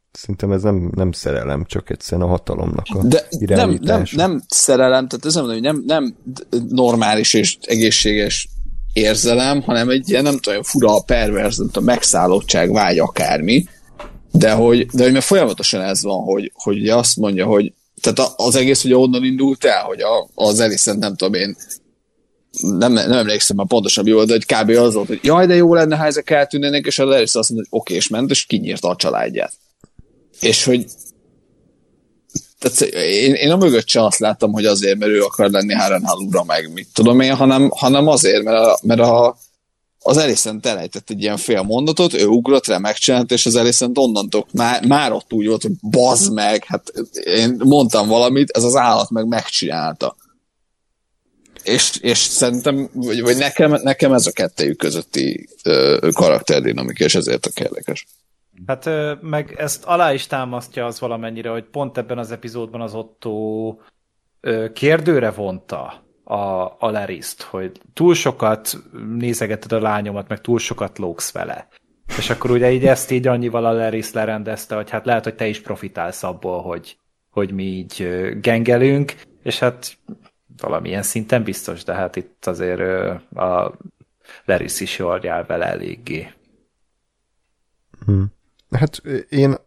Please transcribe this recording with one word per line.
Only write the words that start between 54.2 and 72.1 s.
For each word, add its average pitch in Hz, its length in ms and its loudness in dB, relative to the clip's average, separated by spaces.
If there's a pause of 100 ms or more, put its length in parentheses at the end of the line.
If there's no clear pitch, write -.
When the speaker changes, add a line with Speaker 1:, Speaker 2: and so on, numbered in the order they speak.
Speaker 2:
a - 40 -2
kettejük 78 460 -2
közötti, - 720 -4 (140)
ö, 71 500 2
karakterdinamika, 64 880 0
és - 120 2
ezért 62 260 -2
tök - 180 -8
érdekes. - 480 -8 (580)
Speaker 3:
Hát, 131 200 -8
ö, 151 360 -4
meg 151 360 -8
ezt 147 280 -8
alá 170 280 2
is 135 140 -6
támasztja 123 580 -8
az 117 140 -10
valamennyire, 113 500 -8
hogy 113 140 -8
pont 139 340 -10
ebben 120 200 -6
az 113 140 -10
epizódban 117 500 -12
az 107 120 -10
Otto, 110 840 -8 (640)
ö, 113 320 -4
kérdőre 151 580 2
vonta 92 720 -10 (200)
a, 113 120 -6 (440)
a 113 120 -2
Larist, 98 500 -8
hogy 92 400 -10 (120)
túl 170 220 4
sokat 113 640 -2 (400)
nézegeted 113 540 -4
a 113 100 0
lányomat, 104 460 -4
meg 104 140 -8
túl 117 180 0
sokat - 380 -8
lógsz 87 340 -8
vele. - 360 -10 (500)